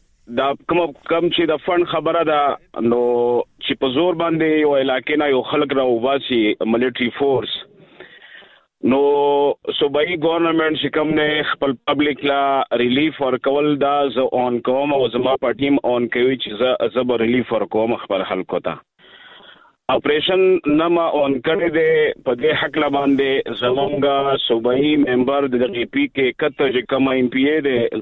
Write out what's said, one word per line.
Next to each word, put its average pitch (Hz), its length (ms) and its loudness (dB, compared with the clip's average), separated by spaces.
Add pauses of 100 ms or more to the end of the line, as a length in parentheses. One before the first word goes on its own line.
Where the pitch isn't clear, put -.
(380)
دا 135 160 0 (160)
کوم، 165 220 0 (180)
کوم 165 200 0
چې 170 180 0
د 156 80 0 (100)
فنډ 175 200 0
خبره 165 380 0
ده، 147 340 0 (240)
نو 117 180 2 (640)
چې - 200 -4
په 135 80 0
زور 165 240 0
باندې 165 300 -2
یو 151 340 2
علاقې 135 400 0
نه 151 100 0
یو 131 140 2
خلک 143 320 -2
راوباسي 123 920 0
ملیټري 120 540 0
فورس، 131 320 0 (1300)
نو 131 180 2 (800)
صوبایي 151 360 0
ګورنمنټ 165 680 0
چې 139 80 -4
کوم 156 220 0
دی، 151 300 0 (100)
خپل 139 220 -2
پبلک 143 520 -2
لا 139 380 0 (160)
ریلیف 135 420 0
ورکول، 139 580 0
دا 143 280 2
زه 127 140 -2
اون 123 380 0
کوم 135 340 0
او 131 140 2
زما 123 280 0
په 131 160 -2
ټیم 139 320 0
اون 120 240 0
کوي 123 300 0
چې 120 120 -10 (100)
زه، 123 340 0
زه 127 100 0
به 123 140 0
ریلیف 117 360 0
ورکوم 110 420 0
خپل 95 280 -4
خلکو 92 360 -4
ته. 82 160 -4 (1120)
اپریشن 147 500 0 (280)
نه 156 200 2
ما 170 200 0
اون 139 260 0 (140)
کړی 165 220 0
دی، 160 560 2
په 131 80 0
دې 131 180 0 (120)
حق 151 140 -6
لا 151 100 2
باندې 139 760 0
زمونږ 139 720 0 (100)
صوبایي 123 480 2
ممبر 135 520 2
د 123 160 -2
دغې 117 280 -2
پی 143 160 0
کې 139 220 -4
اکهتر 139 420 -2
چې 123 180 -2
کومه 135 220 0
ایم 131 160 0
پی 131 220 0
اے 156 120 0
دی، 135 160 0 (240)